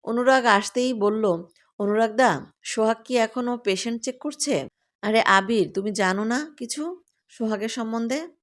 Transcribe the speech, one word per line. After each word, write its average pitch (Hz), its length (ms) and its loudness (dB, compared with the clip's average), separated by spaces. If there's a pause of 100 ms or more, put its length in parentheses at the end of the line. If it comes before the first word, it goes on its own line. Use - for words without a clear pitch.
অনুরাগ 247 400 2
আসতেই 240 480 2
বলল, 208 500 0 (360)
"অনুরাগ 214 380 0
দা, 208 300 2 (160)
সোহাগ 220 420 0
কি 254 120 -4
এখনো 240 420 -2
পেশেন্ট 226 440 -4
চেক 254 160 -8
করছে?" 294 500 -4 (340)
"আরে 220 200 2
আবির, 196 520 2
তুমি 196 180 -4
জানো 196 320 0
না 294 340 -4
কিছু 311 440 -8 (260)
সোহাগের 220 400 -6
সম্বন্ধে?" 233 600 -6 (140)